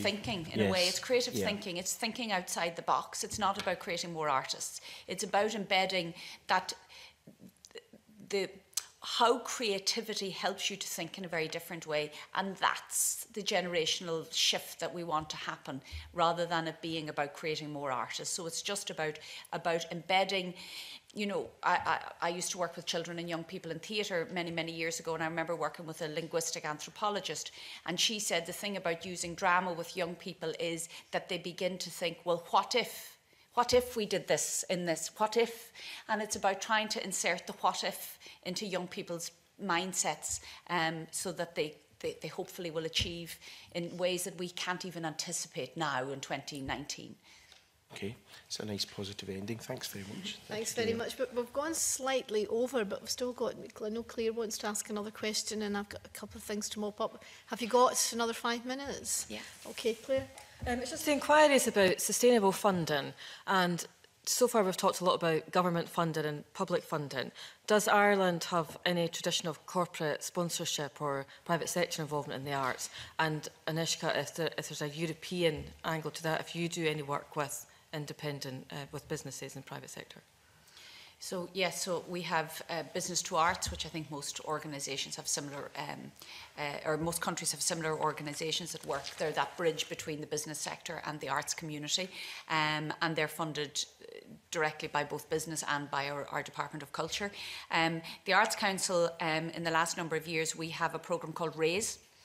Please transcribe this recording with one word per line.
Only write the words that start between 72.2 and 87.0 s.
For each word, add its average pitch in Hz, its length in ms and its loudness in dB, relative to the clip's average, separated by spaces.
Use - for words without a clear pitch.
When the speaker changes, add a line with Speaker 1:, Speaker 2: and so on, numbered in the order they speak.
Speaker 4:
in 135 40 -6
the 143 80 -4
arts? 135 380 -2
And 156 280 2
Anishka, 160 480 0
if, - 180 -2
there, 160 240 0
if 151 100 -6
there's 151 140 -6
a 151 60 0
European 160 760 0
angle 156 260 -2
to - 140 -8
that, 160 160 2
if - 160 -8
you 170 120 0
do 170 160 -2
any 151 180 2
work 143 340 -4
with 143 280 -2
independent, 143 800 -6
uh, - 20 -8
with 143 160 -10
businesses 143 480 -8
and 170 80 -10
private 135 240 -12
sector? - 320 -14
Speaker 1:
So, 175 360 -6
yes, 180 280 2
so 170 260 0
we 175 140 -4
have, 160 460 0
uh, 165 140 -2
Business 175 300 -2
to 185 140 -2
Arts, 165 340 4
which 175 160 -6
I - 20 -10
think 151 220 -6
most 143 340 -6
organisations 147 720 -4
have 151 100 -10
similar, 143 520 -2
um, 143 340 -6
uh, 147 260 -2
or 151 140 2
most 165 240 0